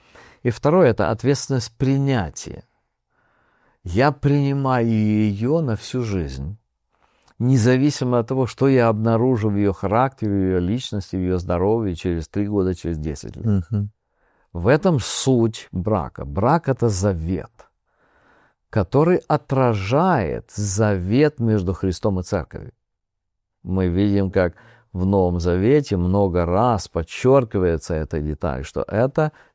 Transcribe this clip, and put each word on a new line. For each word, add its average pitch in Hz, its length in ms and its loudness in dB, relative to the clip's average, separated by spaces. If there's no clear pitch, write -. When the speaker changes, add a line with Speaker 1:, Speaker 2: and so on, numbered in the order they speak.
Speaker 1:
И 123 80 0
второе — 151 400 4
это 101 200 0
ответственность 127 640 -2
принятия. 135 880 -2
Я 117 300 0
принимаю 139 760 0
её 107 760 0
на 123 120 -2
всю - 300 -6
жизнь, 82 540 -6
независимо 127 800 2
от 117 80 -2
того, 131 200 -2
что - 200 -2
я 127 220 4
обнаружу 113 600 2
в 101 80 0
её 101 160 2
характере, 110 600 0
в - 20 0
её 92 240 2
личности, 101 560 -4
в 95 60 -2
её 90 180 0
здоровье 92 560 0
через 82 320 -4
три 101 220 -4
года, 92 260 0
через 82 240 -6
десять 76 380 -8
лет. - 100 -6
Speaker 2:
Мгм. 104 200 -4
Speaker 1:
В 87 140 -4
этом 156 320 4
суть 117 720 0
брака. 90 540 -4
Брак — 110 440 0
это 120 200 0
завет, 90 800 -4
который 151 480 2
отражает 123 1200 0
завет 104 880 0
между 104 360 0
Христом 95 440 -2
и 90 60 -6
Церковью. - 480 -6
Мы 92 240 0
видим, 98 460 0
как 87 220 0
в 90 140 -2
Новом 92 320 2
Завете 95 580 2
много 90 480 2
раз 101 440 0
подчёркивается 92 1080 0
эта 78 260 -4
деталь, 73 440 -6
что - 180 -8
это 131 480 0